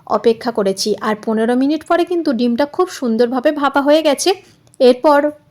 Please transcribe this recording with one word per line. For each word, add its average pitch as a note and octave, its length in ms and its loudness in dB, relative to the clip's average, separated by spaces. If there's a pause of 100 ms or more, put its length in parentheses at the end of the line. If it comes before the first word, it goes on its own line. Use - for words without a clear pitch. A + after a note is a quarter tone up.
অপেক্ষা A3+ 420 0
করেছি, G3 380 -2 (120)
আর G#3+ 180 -2
পনেরো A3 360 -2
মিনিট C#4+ 300 0
পরে E4+ 200 0
কিন্তু E4+ 280 -2
ডিমটা A#3+ 380 0
খুব F4+ 200 -2
সুন্দরভাবে A#3+ 600 -2
ভাপা C#4+ 300 0
হয়ে D4 200 2
গেছে। D4+ 280 0 (500)
এরপর C4+ 400 4 (320)